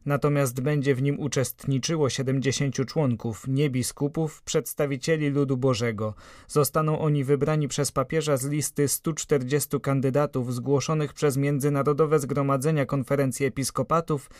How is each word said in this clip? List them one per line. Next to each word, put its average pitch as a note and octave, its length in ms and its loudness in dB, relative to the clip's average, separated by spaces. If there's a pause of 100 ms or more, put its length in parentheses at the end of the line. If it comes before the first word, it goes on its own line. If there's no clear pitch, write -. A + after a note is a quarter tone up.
natomiast C#3+ 560 0
będzie C#3 340 2
w B2 60 -2
nim C#3+ 180 0
uczestniczyło C#3 880 0
siedemdziesięciu C3+ 760 0
członków, A#2+ 600 -2
nie C3+ 220 2
biskupów, D3 720 -4
przedstawicieli D3 880 -2
ludu C#3 280 2
Bożego. A#2 560 0 (340)
Zostaną D#3 520 0
oni D3 240 2
wybrani C#3+ 440 2
przez C3+ 240 -2
papieża D3 460 0
z B2+ 80 -4
listy C#3+ 420 0
stu - 260 -2
czterdziestu C#3 680 0
kandydatów C3+ 720 0
zgłoszonych C#3 600 0
przez C#3 240 0
Międzynarodowe C#3+ 840 2
Zgromadzenia C#3 680 0
Konferencji C#3 600 0
Episkopatów C#3 840 -2 (100)